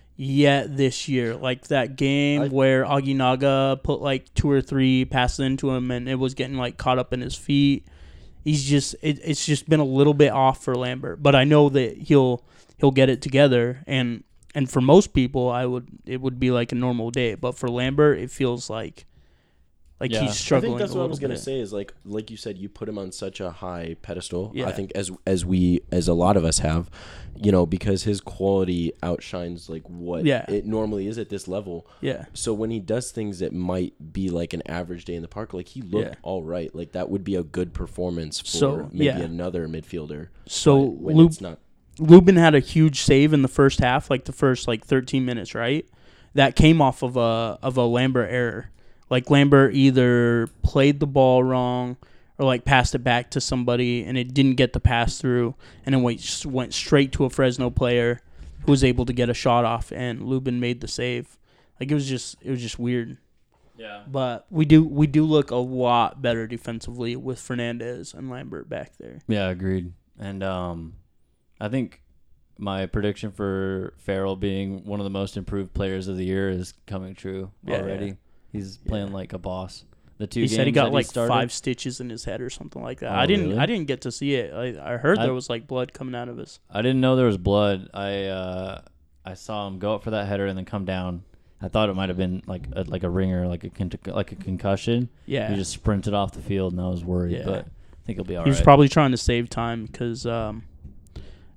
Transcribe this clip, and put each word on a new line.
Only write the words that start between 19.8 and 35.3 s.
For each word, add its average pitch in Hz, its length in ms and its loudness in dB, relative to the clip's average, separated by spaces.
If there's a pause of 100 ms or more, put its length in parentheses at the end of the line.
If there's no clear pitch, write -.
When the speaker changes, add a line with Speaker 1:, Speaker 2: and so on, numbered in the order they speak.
Speaker 1:
like, 131 120 -4
Speaker 3:
Yeah. 110 80 0
Speaker 1:
he's 135 100 0
Speaker 3:
I - 20 -6
think - 60 -6
Speaker 1:
struggling 202 360 2
Speaker 2:
I - 40 -4
think - 0 -
that's 202 160 -2
Speaker 1:
a 185 40 -2
Speaker 2:
what 175 40 -2
I 170 60 -2
was 156 120 -4
Speaker 1:
little 139 100 -4
Speaker 2:
gonna - 80 -6
Speaker 1:
bit. - 40 -12
Speaker 2:
say 135 160 -6
is, 104 140 -6
like, 101 200 -8 (120)
like 107 260 -8
you 110 60 -14
said, 101 200 -10
you 98 120 -12
put 104 200 -10
him 107 100 -8
on 95 120 -10
such 98 300 -10
a 92 100 -6
high 87 500 -10
pedestal. 90 540 -8
Speaker 1:
Yeah. 127 140 -4
Speaker 2:
I - 40 -4
think 95 220 -8
as, 95 160 -4 (160)
as 92 180 0
we, 90 360 4 (100)
as 87 160 2
a 87 80 4
lot 90 220 4
of 82 80 4
us 82 160 2
have, 80 280 0 (460)
you 104 160 0
know, 90 160 6
because 92 380 -2
his 101 160 -2
quality 92 720 0 (100)
outshines, 87 680 -6
like, 82 200 -12
what 87 360 -6
Speaker 1:
Yeah. 127 240 2
Speaker 2:
it 101 180 -2
normally 107 420 -4
is 113 100 -8
at 107 120 -8
this 98 180 -8
level. 92 360 -8 (160)
Speaker 1:
Yeah. - 320 -6
Speaker 2:
So - 220 -4
when 110 160 -4
he 113 80 -6
does 110 320 -4
things 104 300 -8
that 87 120 -4
might 90 600 -6
be, 95 180 -4
like, 85 220 -4
an 85 140 -8
average 87 380 -10
day 87 120 -8
in 82 60 -10
the 82 40 -12
park, 107 260 -12